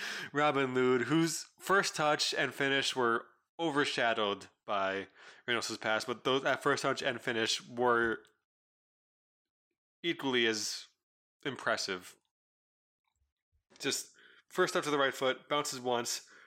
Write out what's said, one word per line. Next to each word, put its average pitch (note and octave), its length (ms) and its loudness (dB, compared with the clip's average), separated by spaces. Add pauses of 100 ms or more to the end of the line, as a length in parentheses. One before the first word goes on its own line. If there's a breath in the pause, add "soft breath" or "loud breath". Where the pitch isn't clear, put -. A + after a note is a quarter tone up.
(320 loud breath)
Robin C#3 420 2
Lod, B2+ 340 4
whose D#3+ 400 2 (120)
first F#3 360 2
touch D3+ 420 2
and C#3 160 -2
finish C#3 420 0
were A#2 300 2 (340)
overshadowed A#2 840 0 (200)
by G2 420 -2 (400 loud breath)
Reynoso's A2 300 -2
pass, A2 280 0
but A2+ 180 -6
those, C3+ 200 0
that C3+ 200 0
first C#3 200 0
touch C3+ 180 -2
and B2+ 180 -2
finish A2+ 480 -2
were A#2 520 2 (1800)
equally C#3 440 0
as - 380 -4 (600)
impressive. G#2 720 -4 (1600)
Just - 280 -4 (400 soft breath)
first - 300 0
up D#3 60 0
to D3 80 -4
the D3 60 2
right C3+ 160 2
foot, - 360 -2
bounces C#3+ 320 -2
once, A#2+ 400 -2 (240 loud breath)